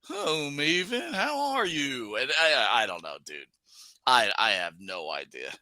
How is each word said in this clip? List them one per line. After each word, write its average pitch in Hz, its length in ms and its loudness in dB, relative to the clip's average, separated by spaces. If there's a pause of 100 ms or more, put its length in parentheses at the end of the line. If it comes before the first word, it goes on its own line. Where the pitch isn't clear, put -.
Oh, 160 420 -2
Maven, 180 600 -2
how 277 420 -2
are 247 100 2
you? 139 500 -4
And 131 240 -2
I, 160 140 6
I, 113 300 4
I - 20 2
don't 87 180 -8
know, 76 220 -10
dude. 76 220 -14 (600)
I, 120 300 6
I 113 140 4
have 87 280 -2
no 92 320 -8
idea. 69 500 -10